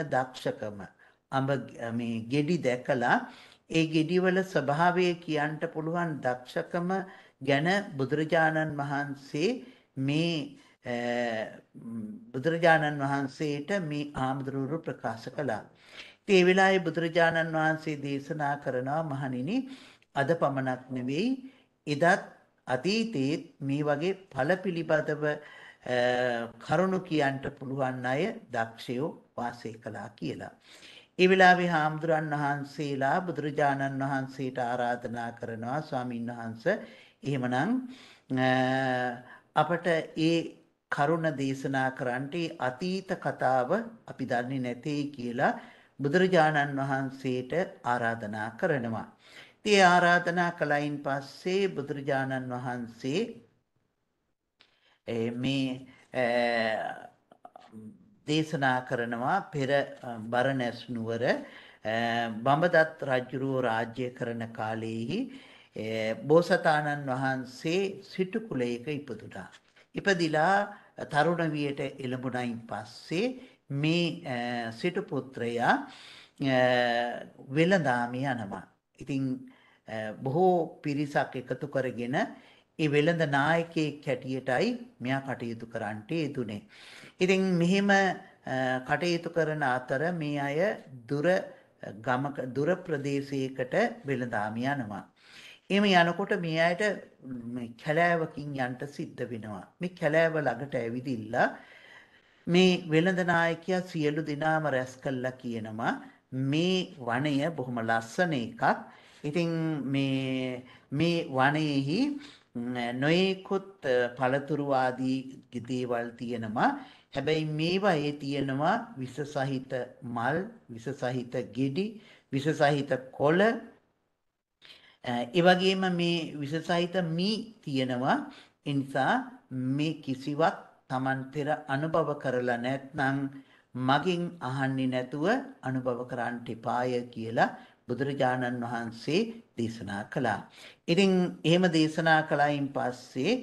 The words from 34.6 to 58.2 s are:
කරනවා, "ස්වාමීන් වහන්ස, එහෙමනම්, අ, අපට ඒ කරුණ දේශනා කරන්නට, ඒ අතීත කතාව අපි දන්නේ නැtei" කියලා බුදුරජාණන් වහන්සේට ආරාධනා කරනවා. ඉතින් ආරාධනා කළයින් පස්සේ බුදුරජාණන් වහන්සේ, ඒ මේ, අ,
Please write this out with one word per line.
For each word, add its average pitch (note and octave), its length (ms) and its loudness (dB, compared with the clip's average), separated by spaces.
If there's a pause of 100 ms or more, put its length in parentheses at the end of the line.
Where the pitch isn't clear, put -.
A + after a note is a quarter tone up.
කරනවා, A#2 480 -6
"ස්වාමීන් B2 480 -4
වහන්ස, A2+ 360 -8 (560)
එහෙමනම්, C3 500 0 (640)
අ, C3 120 4 (1040)
අපට D#3+ 340 2 (300)
ඒ D#3+ 200 4 (560)
කරුණ D#3+ 400 2
දේශනා C3+ 580 0
කරන්නට, C3 440 -4
ඒ E3+ 240 -4
අතීත F#3 580 -4
කතාව C3 540 0 (320)
අපි - 240 -8
දන්නේ B2 320 -2
නැtei" B2+ 480 -4
කියලා B2 460 -2 (480)
බුදුරජාණන් D#3 760 4
වහන්සේට C3+ 760 -2 (280)
ආරාධනා A2+ 680 -2
කරනවා. A#2 560 -2 (480)
ඉතින් G3+ 300 6
ආරාධනා F3 680 6
කළයින් D3 460 0
පස්සේ C#3+ 720 -2
බුදුරජාණන් C3+ 800 -2
වහන්සේ, B2 720 -4 (1900)
ඒ A#2 220 -2
මේ, C3 380 0 (420)
අ, B2+ 140 0 (2000)